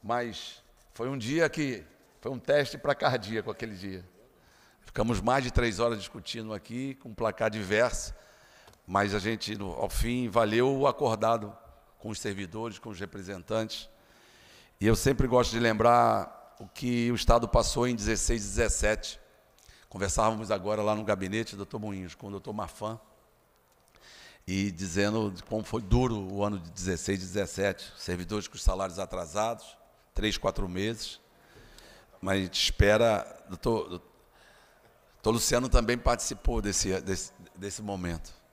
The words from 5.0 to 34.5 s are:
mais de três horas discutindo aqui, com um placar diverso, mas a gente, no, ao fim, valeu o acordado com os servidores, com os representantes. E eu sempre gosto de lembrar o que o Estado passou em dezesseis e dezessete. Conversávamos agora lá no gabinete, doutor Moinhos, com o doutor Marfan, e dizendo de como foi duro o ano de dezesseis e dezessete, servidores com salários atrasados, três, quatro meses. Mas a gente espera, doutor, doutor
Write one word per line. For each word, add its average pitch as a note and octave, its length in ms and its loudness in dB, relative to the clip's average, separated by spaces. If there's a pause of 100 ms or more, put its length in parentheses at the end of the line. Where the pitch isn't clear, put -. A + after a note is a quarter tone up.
mais B2+ 220 2
de B2 80 -4
três A2+ 280 2
horas A#2 180 2
discutindo A2 560 -10
aqui, B2+ 420 -8
com - 140 -18
um A2 40 -14
placar A2 360 0
diverso, G#2+ 640 0 (720)
mas G2 280 2
a G#2 60 0
gente, G#2+ 360 -4
no, G2 200 -8
ao - 140 -2
fim, A#2+ 380 0
valeu A#2 500 4
o C#3 80 2
acordado A2+ 680 2 (440)
com G#2 100 -10
os G#2+ 100 -8
servidores, G2+ 600 -8
com A#2 100 -14
os F#2+ 100 -12
representantes. G2 920 -6 (920)
E G2 40 0
eu A2+ 100 8
sempre C3 300 2
gosto B2 260 4
de A2+ 80 0
lembrar A2+ 1000 4
o - 80 -16
que A#2+ 440 0
o A#2+ 40 2
Estado A#2 320 4
passou A#2+ 400 2
em B2 80 0
dezesseis A2 480 0
e G2 60 -8
dezessete. - 720 0 (680)
Conversávamos G#2+ 640 0
agora G#2 320 0
lá G#2+ 140 2
no G#2+ 80 -4
gabinete, G2+ 520 -2
doutor G2+ 240 -8
Moinhos, G2 360 -8
com A2+ 120 -16
o G2 40 -10
doutor G2 200 -10
Marfan, G#2+ 480 -8 (1500)
e F#2+ 260 0
dizendo G2+ 600 0
de F2+ 120 -12
como A2 200 -4
foi A#2 180 -4
duro A#2 360 4 (160)
o G2+ 100 -2
ano G#2 160 -2
de E2 120 -14
dezesseis F2+ 480 -2
e F#2+ 60 -10
dezessete, F#2+ 680 -4
servidores F#2 520 -6
com - 100 -16
salários F#2 420 0
atrasados, F#2+ 760 -4 (360)
três, G#2 240 2
quatro F#2+ 300 0
meses. G2+ 540 -4 (1000)
Mas F#2+ 200 0
a - 20 0
gente F#2 200 -2
espera, - 840 4
doutor, G#2 420 -4
doutor - 1400 -10